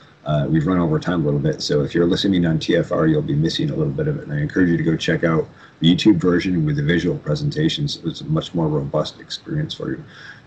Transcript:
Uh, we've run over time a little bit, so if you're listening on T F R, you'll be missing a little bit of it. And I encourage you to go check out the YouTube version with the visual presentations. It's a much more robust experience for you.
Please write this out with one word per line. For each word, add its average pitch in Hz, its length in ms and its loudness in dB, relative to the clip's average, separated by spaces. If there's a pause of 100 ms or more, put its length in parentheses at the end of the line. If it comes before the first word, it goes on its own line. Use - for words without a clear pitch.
(260)
Uh, 73 240 0
we've 160 180 2
run 185 100 2
over 78 220 2
time - 220 -2
a 73 40 0
little 71 140 0
bit, 76 220 -2
so 73 220 0
if 67 120 -4
you're 85 100 4
listening 90 400 2
on 80 140 2
T 82 160 -2
F 82 160 0
R, 80 160 2
you'll 76 140 2
be 73 140 -2
missing 156 340 0
a - 60 -4
little 143 180 -2
bit 151 140 -2
of 147 100 -2
it. - 60 -8
And 147 100 -10
I 73 80 -2
encourage 92 280 2
you 82 80 2
to 76 60 0
go 80 140 0
check 82 260 -2
out 80 240 2 (320)
the - 160 6
YouTube - 220 6
version 87 480 2
with 73 100 0
the 71 80 0
visual 80 340 2
presentations. 76 880 -2
It's - 180 -6
a - 40 -12
much - 280 -2
more 165 140 0
robust 76 520 -4
experience - 540 -6
for - 180 -8
you. - 120 -8 (440)